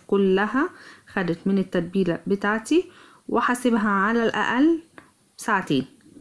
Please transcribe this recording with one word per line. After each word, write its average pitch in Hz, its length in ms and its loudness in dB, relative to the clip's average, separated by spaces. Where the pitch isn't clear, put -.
كلها 202 600 2
خدت 175 380 -4
من 196 120 0
التتبيله 180 680 -2
بتاعتي، 220 580 0
وهسيبها 233 600 0
على 208 340 2
الاقل 262 560 2
ساعتين، 185 480 0